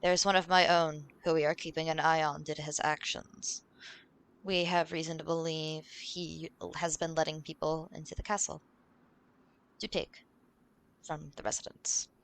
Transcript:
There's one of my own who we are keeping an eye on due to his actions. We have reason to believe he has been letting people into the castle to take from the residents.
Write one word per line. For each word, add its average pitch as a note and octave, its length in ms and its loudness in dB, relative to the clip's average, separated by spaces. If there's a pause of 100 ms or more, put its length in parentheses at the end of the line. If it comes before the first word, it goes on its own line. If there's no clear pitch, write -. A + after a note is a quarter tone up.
There's F3+ 240 4
one G3 100 4
of F#3 120 4
my F3+ 200 8
own D#3 420 4 (140)
who E3+ 120 2
we D#3 100 4
are D3+ 80 4
keeping D#3+ 340 -4
an D#3+ 120 0
eye D#3+ 240 4
on D3 180 0
due D3+ 140 -4
to D3+ 60 -10
his D3 220 -4
actions. - 800 -4 (800)
We F#3 200 2
have E3+ 280 2
reason D#3+ 280 -4
to D#3+ 40 -10
believe D#3+ 640 -2
he E3 640 -10 (260)
has E3+ 220 -4
been E3 160 -4
letting D#3 300 -2
people D#3+ 500 -4
into D#3 220 -12
the - 80 -8
castle G3 400 -2 (1160)
to D#3+ 80 -6
take - 380 -4 (760)
from D3+ 320 -10
the - 80 -16
residents. - 680 -4 (140)